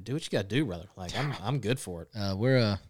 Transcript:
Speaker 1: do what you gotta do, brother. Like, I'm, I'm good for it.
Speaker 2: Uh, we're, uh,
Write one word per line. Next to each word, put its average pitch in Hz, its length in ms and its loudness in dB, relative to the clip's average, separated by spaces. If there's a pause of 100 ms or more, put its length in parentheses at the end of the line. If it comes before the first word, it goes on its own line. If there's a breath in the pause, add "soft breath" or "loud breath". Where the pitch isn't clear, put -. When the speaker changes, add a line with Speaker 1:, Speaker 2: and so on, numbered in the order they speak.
Speaker 1:
do 117 120 -4
what 156 100 -2
you - 120 -10
gotta 101 120 0
do, 127 160 2
brother. 87 220 -6 (100)
Like, 87 200 -6
I'm, 135 240 0
I'm 120 200 0
good 110 180 0
for 85 240 -8
it. - 60 -16 (100)
Speaker 2:
Uh, 98 180 0
we're, 127 220 6
uh, 104 180 4 (140)